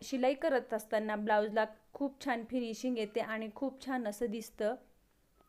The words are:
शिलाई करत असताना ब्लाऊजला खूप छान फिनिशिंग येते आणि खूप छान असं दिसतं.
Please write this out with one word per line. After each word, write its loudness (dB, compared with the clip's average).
शिलाई 2
करत 2
असताना 0
ब्लाऊजला 4
खूप -4
छान -2
फिनिशिंग -2
येते -2
आणि -2
खूप -6
छान -2
असं -2
दिसतं. -2